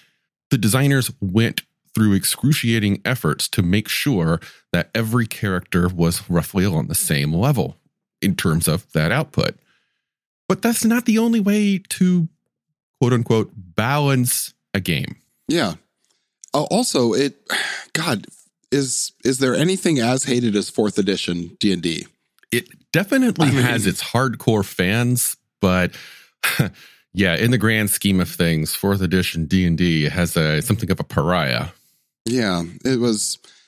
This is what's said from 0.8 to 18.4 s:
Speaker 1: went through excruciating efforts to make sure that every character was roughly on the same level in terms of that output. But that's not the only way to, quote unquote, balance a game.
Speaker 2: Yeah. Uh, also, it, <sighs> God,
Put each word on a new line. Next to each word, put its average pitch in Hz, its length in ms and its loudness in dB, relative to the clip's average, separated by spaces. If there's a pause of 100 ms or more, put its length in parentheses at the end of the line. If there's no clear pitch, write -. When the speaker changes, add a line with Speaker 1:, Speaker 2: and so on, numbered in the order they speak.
Speaker 1:
went 104 420 0 (320)
through 107 180 4
excruciating 113 920 0
efforts - 420 -2
to - 160 -2
make 98 240 0
sure 85 520 0 (320)
that 87 220 -2
every 113 320 0
character 92 640 -2
was 85 420 0
roughly 90 360 0
on 80 220 -2
the 78 80 -6
same 73 380 -2
level 110 440 0 (440)
in 95 140 0
terms 82 320 0
of 80 240 -2
that 80 200 0
output. - 440 -2 (920)
But 196 140 -2
that's 233 240 0
not 233 200 2
the 220 120 2
only 226 220 2
way 202 400 0 (100)
to, 180 400 2 (680)
quote 123 140 2
unquote, 113 420 2
balance 123 960 -2 (200)
a 98 60 -2
game. 85 360 -4 (340)
Speaker 2:
Yeah. 135 240 0 (800)
Uh, 147 100 0
also, 147 500 0
it, 131 220 0 (360)
<sighs> - 220 -14
God, 151 340 -4 (440)